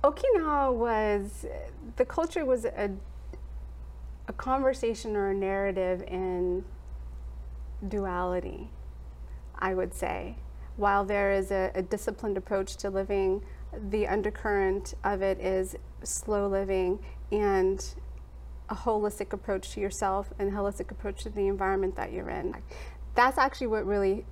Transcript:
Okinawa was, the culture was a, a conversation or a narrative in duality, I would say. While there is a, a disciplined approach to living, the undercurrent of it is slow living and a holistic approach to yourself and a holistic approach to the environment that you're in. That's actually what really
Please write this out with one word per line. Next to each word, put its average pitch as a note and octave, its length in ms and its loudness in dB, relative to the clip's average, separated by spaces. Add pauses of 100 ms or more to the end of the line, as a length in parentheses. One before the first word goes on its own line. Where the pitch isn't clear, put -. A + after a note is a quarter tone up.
Okinawa D4 680 6
was, G#3+ 720 2 (500)
the B3+ 100 4
culture E4 380 0
was B3+ 220 4
a, G3+ 260 0 (1400)
a - 60 -8
conversation C4 800 2
or G3 140 2
a G3 40 2
narrative F#3+ 680 2
in F#3 640 0 (1200)
duality, F3+ 840 -2 (880)
I F#3+ 160 0
would F#3 200 0
say. - 420 -4 (400)
While G3+ 300 4
there G3+ 260 4
is G3 200 2
a, F#3 240 2
a F#3 60 2
disciplined G3+ 560 -2
approach F#3+ 400 -2
to G3+ 120 -4
living, G3 540 2 (460)
the G#3 180 2
undercurrent G3+ 840 2 (100)
of G3 180 2
it F#3+ 180 2
is F#3 360 0 (280)
slow G3+ 440 0
living G3 520 2 (320)
and G3 500 4 (880)
a G#3+ 60 -2
holistic G#3 560 0
approach G3 400 -2
to - 80 -6
yourself G3 580 0
and G3+ 120 2
a - 20 0
holistic G3+ 400 -2
approach G3+ 320 -8
to A3 60 -6
the G3+ 180 0
environment F#3+ 480 2
that - 160 -6
you're - 180 -6
in. - 260 -4 (600)
That's C4 220 8
actually C4 300 2
what G#3+ 180 0
really G3+ 460 2